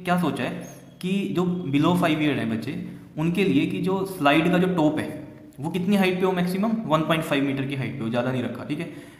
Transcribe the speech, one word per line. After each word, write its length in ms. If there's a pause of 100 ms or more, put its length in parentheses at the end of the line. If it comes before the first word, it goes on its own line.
क्या 160
सोचा 240
है 60 (500)
कि 120 (240)
जो 60 (300)
below 240
five 240
year 160
हैं 140
बच्चे, 240 (440)
उनके 260
लिए 220
कि 160
जो 260
स्लाइड 440
का 60
जो 160
टॉप 240
है 100 (520)
वो 100
कितनी 260
हाइट 240
पे 60
हो, 60
मैक्सिमम 380 (160)
वन 160
पॉइंट 220
फ़ाइव 200
मीटर 220
की 100
हाइट 220
पे 60
हो, 60
ज़्यादा 220
नहीं 100
रखा, 220
ठीक 160
है। 80 (320)